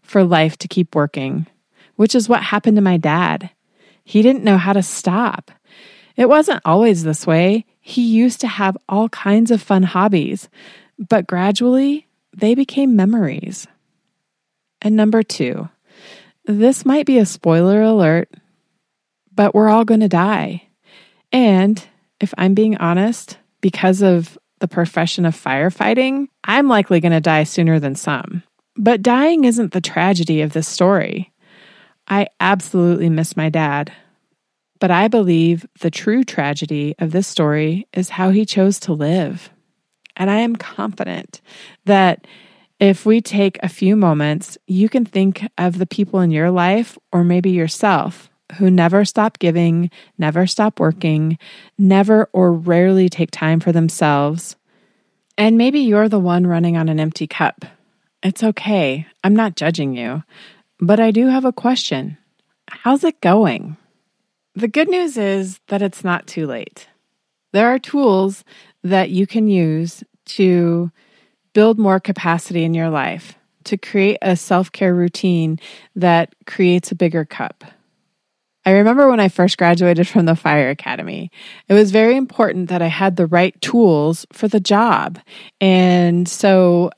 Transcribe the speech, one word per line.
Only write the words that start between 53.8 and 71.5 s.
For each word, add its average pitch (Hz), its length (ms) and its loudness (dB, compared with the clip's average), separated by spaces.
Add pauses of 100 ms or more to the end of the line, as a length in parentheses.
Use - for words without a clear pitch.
And 220 200 2
maybe 262 220 2
you're 220 300 2
the 208 100 0
one 180 260 2
running 170 300 0
on 160 140 0
an 156 100 -2
empty 156 260 -4
cup. - 400 -6 (560)
It's 190 220 -4
okay. 175 640 -2 (160)
I'm 196 120 2
not 220 200 -2
judging 147 400 -4
you. 123 280 -8 (560)
But 196 200 2
I 226 120 4
do 233 160 2
have 262 180 0
a 254 80 0
question. 151 640 -4 (500)
How's - 360 -2
it 330 180 -2
going? 175 560 0 (800)
The 214 120 -4
good 294 220 0
news 349 280 -2
is 196 420 -4 (100)
that 202 120 -2
it's 196 220 -6
not 175 240 -4
too 160 180 -8
late. - 420 -14 (640)
There 226 200 2
are 262 60 -2
tools 196 640 0 (400)
that 185 260 0
you 185 160 0
can 220 220 -2
use 170 560 -2 (220)
to 170 640 0 (640)